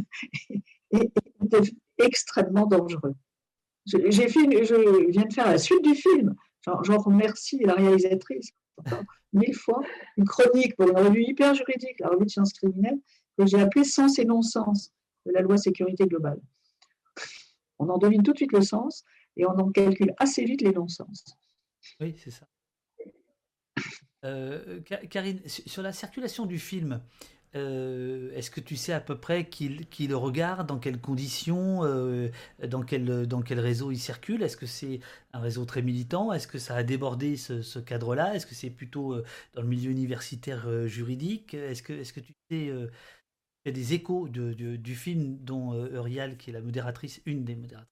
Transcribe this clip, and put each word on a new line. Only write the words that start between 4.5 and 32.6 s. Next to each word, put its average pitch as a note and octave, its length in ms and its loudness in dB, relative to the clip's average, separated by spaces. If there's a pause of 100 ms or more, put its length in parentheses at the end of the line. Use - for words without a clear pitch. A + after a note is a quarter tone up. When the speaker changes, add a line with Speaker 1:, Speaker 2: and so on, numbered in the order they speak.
Speaker 1:
je G3+ 460 6
viens G3+ 160 4
de A3 60 -8
faire A#3 160 2
la E3 100 6
suite F4+ 260 4
du D4 100 8
film. C#4 400 4 (280)
J'en, - 200 -2
j'en G3+ 160 4
remercie G#3 600 2
la G3 160 4
réalisatrice F#3+ 760 2 (800)
mille A3 220 4
fois. B3 280 -2 (340)
Une G3 80 4
chronique B3 520 4
pour F#3 120 6
une F#3 80 4
revue G#3+ 280 6
hyper C#4 300 4
juridique, B3+ 460 -4
la E3 80 -4
revue F#3 160 4
de G#3 60 -2
sciences G3 240 0
criminelles, G3 440 0 (400)
que G3 80 6
j'ai G3 140 6
appelée G3+ 240 4
Sens C#4 340 4
et A#3+ 60 2
non-sens A3+ 680 0 (340)
de F3+ 60 -2
la F#3 100 4
loi F#3+ 160 4
sécurité F#3 480 0
globale. D#3 340 -2 (1400)
On D3+ 120 -2
en F3+ 80 0
devine G#3 240 6
tout D4 100 4
de C#4+ 60 0
suite C#4 140 0
le G3 100 6
sens A3+ 420 -2 (320)
et F3 80 2
on F#3 60 2
en F#3+ 200 0
calcule G3 480 2
assez C4+ 260 0
vite C4 180 -2
les G3 100 4
non-sens. F3 640 -8 (640)
Speaker 2:
Oui, D#3+ 160 -8
c'est B2+ 140 -20
ça. - 160 -20 (1800)
Euh, C#3 560 -12
Ka-, G3 260 -14
Karine, F#3+ 400 -8
su-, - 220 -16
sur F#3+ 140 -12
la F#3+ 100 -8
circulation A3+ 540 -12
du F3 120 -8
film, D3+ 440 -8 (540)
euh, C3 800 -8
est-ce B2 160 -12
que C3+ 100 -12
tu C3+ 160 -12
sais E3+ 160 -8
à D#3 80 -4
peu C3 180 -10
près E3+ 300 -4
qui, D3 380 -10
qui - 200 -8
le C3+ 100 -2
regarde, D#3+ 520 -4
dans C#3 100 -6
quelles B2 220 -6
conditions, E3 840 -4
euh, B2+ 460 -2 (360)